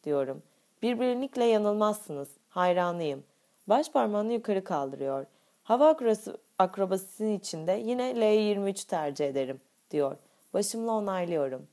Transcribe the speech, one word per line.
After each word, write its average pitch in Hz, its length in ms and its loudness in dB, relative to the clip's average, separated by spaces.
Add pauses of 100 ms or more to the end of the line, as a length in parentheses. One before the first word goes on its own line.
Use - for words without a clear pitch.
diyorum. 139 400 -2 (380)
"Bir 226 180 -2
Blenik'le 254 380 -2
yanılmazsınız. 214 880 2 (220)
Hayranıyım." 175 720 0 (440)
Baş 254 240 2
parmağını 220 420 0
yukarı 208 300 -2
kaldırıyor. 139 640 -4 (380)
Hava 262 260 6
akrobası-, 226 480 0 (220)
akrobasisinin 190 800 0
içinde 165 320 -4
yine 240 500 -2
L - 20 4
yirmi 208 460 4
üç 196 140 -6
tercih 147 440 -2
ederim, 135 340 -4 (300)
diyor. 143 260 0 (360)
Başımla 226 380 -2
onaylıyorum. 175 800 -2